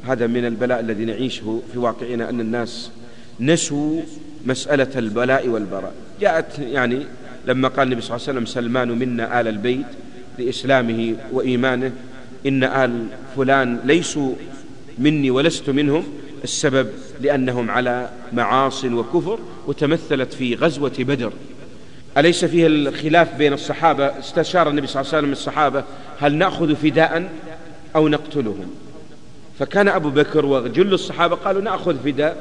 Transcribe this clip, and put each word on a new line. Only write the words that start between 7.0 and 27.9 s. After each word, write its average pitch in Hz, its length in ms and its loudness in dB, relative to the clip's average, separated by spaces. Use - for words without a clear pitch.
لما 131 220 2
قال 131 180 2
النبي 123 140 0
صلى 117 160 -6
الله 120 120 -6
عليه 131 100 -2
وسلم: 113 80 -2
"سلمان 120 420 0
منا 120 520 0
آل 113 80 0
البيت 113 380 -2
لإسلامه 117 800 2
وإيمانه، 127 600 2
إن 135 180 2
آل 120 420 2
فلان 131 480 4
ليسوا 143 500 2
مني 139 320 4
ولست 143 400 2
منهم"، 147 340 2
السبب 131 440 2
لأنهم 127 500 0
على 123 380 0
معاص 127 520 2
وكفر، 139 540 0
وتمثلت 143 680 0
في 120 220 -2
غزوة 143 440 0
بدر. 123 340 0
أليس 170 260 6
فيه 165 220 4
الخلاف 156 680 4
بين 143 180 4
الصحابة؟ 143 680 2
استشار 160 500 2
النبي 143 180 0
صلى 135 140 -2
الله - 80 -4
عليه 156 100 2
وسلم 143 140 2
الصحابة: 139 520 0
"هل 147 140 4
نأخذ 165 420 2
فداء 160 540 2